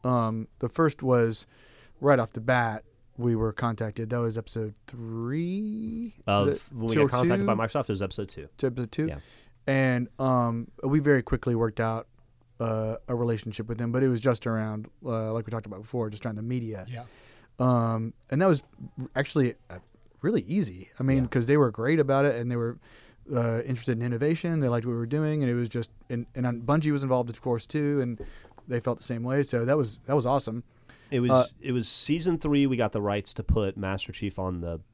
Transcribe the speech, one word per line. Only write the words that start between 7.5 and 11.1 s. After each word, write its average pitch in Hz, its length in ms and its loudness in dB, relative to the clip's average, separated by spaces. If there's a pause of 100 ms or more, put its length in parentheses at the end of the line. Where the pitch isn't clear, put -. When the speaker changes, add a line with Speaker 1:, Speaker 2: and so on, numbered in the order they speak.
Speaker 1:
two? 104 80 0
Speaker 2:
Microsoft, 120 220 -2
it - 60 -6
was 98 120 -2
episode 98 280 -6
two. 71 280 -14
Speaker 1:
To 139 100 0
episode 120 240 -4
two? 156 160 -2
Speaker 2:
Yeah. 71 120 -6 (480)
Speaker 1:
And, 131 420 2 (100)
um, 120 480 2 (160)
we 139 160 4
very 139 240 2